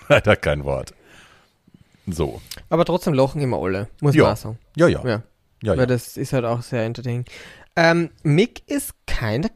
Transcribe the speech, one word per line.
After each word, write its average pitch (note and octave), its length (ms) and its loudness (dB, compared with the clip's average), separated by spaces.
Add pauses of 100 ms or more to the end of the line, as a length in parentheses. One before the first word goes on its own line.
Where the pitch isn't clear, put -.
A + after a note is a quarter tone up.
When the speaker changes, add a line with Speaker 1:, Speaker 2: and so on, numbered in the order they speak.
Speaker 1:
leider G#2 280 6
kein D2 280 -2
Wort. C2+ 300 -4 (1120)
So. D#2+ 340 -4 (300)
Speaker 2:
Aber E3+ 160 2
trotzdem F3 260 0
lachen C3+ 300 0
immer F#2 160 -2
alle, F#2+ 300 -4 (120)
muss D3 140 2
Speaker 1:
Ja. D3+ 100 6
Speaker 2:
man G#2+ 80 4
auch A#2 60 -4
sagen. A2 200 -12 (160)
Speaker 1:
Ja, E3 140 4
ja. B2 160 0
Speaker 2:
Ja. A#2 180 -2 (400)
Speaker 1:
Ja, G#2+ 100 0
Speaker 2:
Weil C3 80 2
Speaker 1:
ja. B2 60 4
Speaker 2:
das B2 300 -4
ist - 160 -6
halt B2 140 0
auch A#2+ 160 -2
sehr A#2 220 -6
entertaining. A#2+ 420 -6 (500)
Ähm, E3 320 4 (140)
Mick D#3+ 480 2
is C#4+ 240 -6 (120)
kinda B2 500 -2